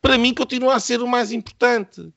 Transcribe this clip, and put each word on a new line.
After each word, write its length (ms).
para 160
mim 160
continua 400
a 60
ser 200
o 80
mais 240
importante. 840